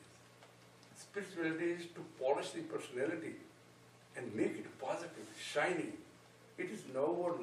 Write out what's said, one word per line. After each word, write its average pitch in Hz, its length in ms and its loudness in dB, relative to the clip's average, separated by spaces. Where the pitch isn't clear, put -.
is. - 1000 -20
Spirituality 170 600 0
is 175 300 2
to - 60 -10
polish 147 320 4
the 170 100 -4
personality 127 760 -2
and 117 180 -4
make 156 220 4
it - 240 -10
positive, - 460 -2
shiny. 156 540 2
It - 140 -2
is 107 120 -4
now 131 80 2
or 170 420 4